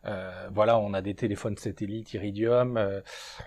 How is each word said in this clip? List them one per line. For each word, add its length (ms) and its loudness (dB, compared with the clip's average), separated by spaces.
Euh, 460 -8
voilà, 280 6
on 160 0
a 80 0
des 100 -2
téléphones 440 -2
satellites, 580 -6
Iridium, 600 2
euh, 260 0